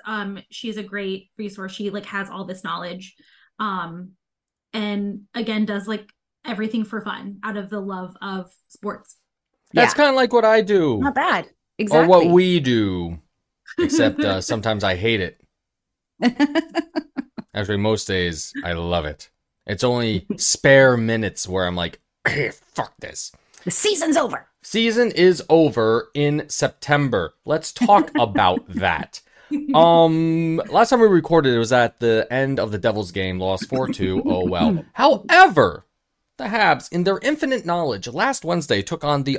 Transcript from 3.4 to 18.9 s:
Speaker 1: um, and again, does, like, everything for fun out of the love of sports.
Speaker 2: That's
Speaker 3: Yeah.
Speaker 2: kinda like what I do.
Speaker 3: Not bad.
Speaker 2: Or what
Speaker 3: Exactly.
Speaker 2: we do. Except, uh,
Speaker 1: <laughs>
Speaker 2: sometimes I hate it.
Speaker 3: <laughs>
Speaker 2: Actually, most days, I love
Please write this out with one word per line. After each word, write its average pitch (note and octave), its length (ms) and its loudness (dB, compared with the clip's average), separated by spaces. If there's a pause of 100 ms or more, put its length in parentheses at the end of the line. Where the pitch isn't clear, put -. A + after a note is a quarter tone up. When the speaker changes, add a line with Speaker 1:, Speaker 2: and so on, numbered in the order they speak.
Speaker 1:
um, F#3 540 -8 (600)
and G3+ 640 -6
again, G#3+ 320 -4
does, G3+ 200 -6
like, G#3 240 -8 (360)
everything A3 380 -4
for G#3+ 180 -10
fun G3+ 400 -12
out G#3+ 160 -8
of G3 100 -10
the G#3 120 -8
love F#3 420 -10
of F#3+ 280 -10 (180)
sports. - 500 -14 (560)
Speaker 2:
That's - 180 4
Speaker 3:
Yeah. - 120 -8
Speaker 2:
kinda C#4+ 120 4
like B3 180 0
what A#3 100 4
I A3 180 6
do. F3 360 2
Speaker 3:
Not C4+ 160 -2
bad. C4+ 320 -2 (440)
Speaker 2:
Or D#3+ 160 6
what F3+ 120 8
Speaker 3:
Exactly. E3+ 140 4
Speaker 2:
we F3+ 280 4
do. F#2+ 580 -2 (600)
Except, D4 420 0
uh, G2 200 -2
Speaker 1:
<laughs> - 20 -8
Speaker 2:
sometimes A2 420 -4
I F#2 120 0
hate G#2+ 240 -2
it. F2 200 -8 (800)
Speaker 3:
<laughs> C#4+ 420 -2 (920)
Speaker 2:
Actually, G2+ 240 -4
most G#2+ 280 -2
days, F2 460 -4 (120)
I F2 80 -4
love E2+ 320 -4